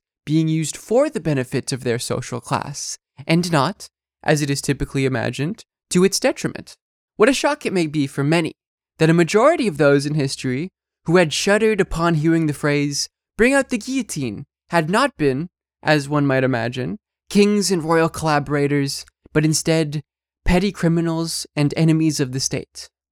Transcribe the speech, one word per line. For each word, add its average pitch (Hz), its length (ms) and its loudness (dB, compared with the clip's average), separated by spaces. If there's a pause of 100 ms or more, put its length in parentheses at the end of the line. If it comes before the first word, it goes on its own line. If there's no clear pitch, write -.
(260)
being 160 240 0
used 156 260 -2
for 277 340 0
the - 120 -8
benefit 139 500 -2
of 127 140 -8
their 120 140 0
social 120 420 -8
class, - 560 -8 (280)
and 175 240 0
not, 156 380 -2 (340)
as 151 200 0
it 139 80 -4
is 139 120 -2
typically 139 440 -4
imagined, 127 580 -4 (260)
to 180 140 4
its 196 160 2
detriment. - 560 -4 (400)
What 220 140 4
a 277 40 2
shock 294 320 -2
it 202 80 -4
may 175 140 0
be 147 180 -2
for 139 180 -6
many 160 300 0 (440)
that 160 120 4
a 160 40 6
majority 220 540 4
of 151 100 -4
those 143 280 4
in 147 100 -4
history 135 540 -4 (360)
who 165 100 0
had 170 180 4
shuddered 214 460 2
upon 165 360 0
hearing 165 320 2
the 143 60 -2
phrase, 143 540 -2 (300)
"Bring 247 160 4
out 269 160 0
the 247 80 -2
guillotine," 156 680 -6 (240)
had 165 200 0
not 247 260 0
been, 143 320 -2 (340)
as 147 280 0
one 147 180 2
might 131 160 2
imagine, 127 540 -4 (320)
kings 202 420 2
and 165 120 0
royal 165 260 2
collaborators, 143 960 -2 (260)
but 156 140 2
instead 156 560 0 (420)
petty 180 280 4
criminals 165 840 -2
and 147 220 0
enemies 160 420 2
of 127 140 -2
the 131 60 -4
state. - 500 -8 (220)